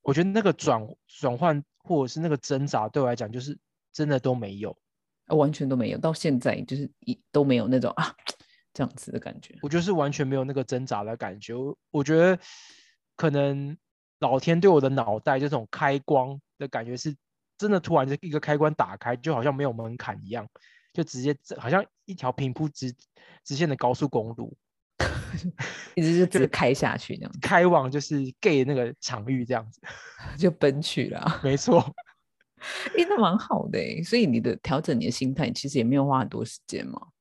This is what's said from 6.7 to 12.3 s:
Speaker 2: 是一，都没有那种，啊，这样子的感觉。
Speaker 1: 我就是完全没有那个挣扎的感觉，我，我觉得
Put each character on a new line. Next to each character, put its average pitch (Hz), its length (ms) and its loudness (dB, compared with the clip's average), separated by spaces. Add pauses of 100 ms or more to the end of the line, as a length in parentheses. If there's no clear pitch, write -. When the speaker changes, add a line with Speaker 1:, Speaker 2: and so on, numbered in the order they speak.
Speaker 2:
是 139 140 -6 (120)
一， - 180 -6 (120)
都 147 120 4
没 135 140 4
有 110 100 0
那 127 120 4
种， 120 180 0
啊， - 160 -4 (600)
这 143 100 -2
样 - 120 -4
子 - 160 -14
的 117 80 -6
感 - 220 -12
觉。 - 200 -20
Speaker 1:
我 143 80 -6
就 170 120 2
是 196 100 0
完 147 200 2
全 139 140 -2
没 135 100 -2
有 131 80 0
那 135 100 -6
个 131 100 -2
挣 127 220 -4
扎 104 180 -4
的 113 140 -6
感 104 220 -10
觉， 113 160 -12
我， 135 220 -8 (140)
我 143 120 0
觉 156 140 4
得 175 200 6 (760)